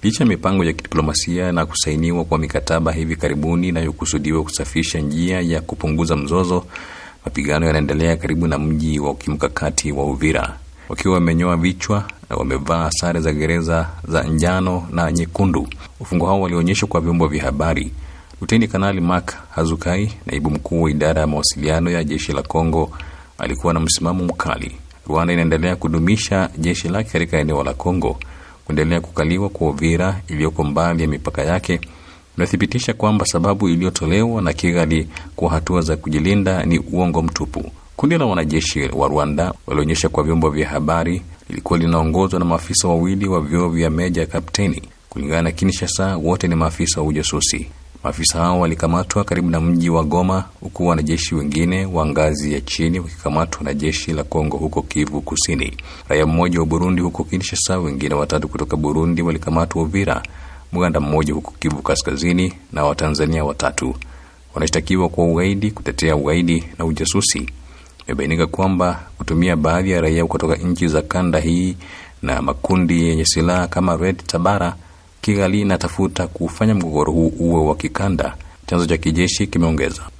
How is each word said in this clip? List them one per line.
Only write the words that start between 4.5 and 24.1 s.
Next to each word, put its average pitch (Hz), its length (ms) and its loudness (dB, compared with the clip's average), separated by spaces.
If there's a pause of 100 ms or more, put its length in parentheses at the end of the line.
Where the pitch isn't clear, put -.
njia 85 420 0
ya 82 200 0
kupunguza 80 540 -2
mzozo, 87 500 0 (600)
mapigano 73 420 0
yanaendelea 78 480 2
karibu 82 320 0
na 73 120 0
mji 78 400 0
wa 71 160 -2
kimkakati 76 760 -2
wa 69 140 -2
Uvira. 73 520 0 (320)
Wakiwa 98 240 0
wamenyoa 85 440 2
vichwa 92 460 0 (260)
na - 60 -4
wamevaa 69 560 0
sare 85 280 0
za 78 140 0
gereza 82 560 0 (180)
za 80 160 0
njano 87 680 0
na 82 200 0
nyekundu, 85 560 0 (320)
wafungwa - 300 0
hao 98 120 2
walionyeshwa 90 460 0
kwa 85 140 2
vyombo 82 260 2
vya 76 160 -2
habari. 71 480 -2 (500)
Luteni 113 260 4
Kanali 98 340 0
Mark 87 340 0 (140)
Hazukai, 85 640 0 (120)
naibu 73 240 -2
mkuu 80 320 -2
wa 80 100 2
idara 78 300 2
ya 76 60 2
mawasiliano 76 640 0
ya 85 120 0
jeshi 76 300 -4
la 69 80 -2
Kongo, 80 500 0 (460)
alikuwa - 360 -2
na 82 60 0
msimamo 85 440 0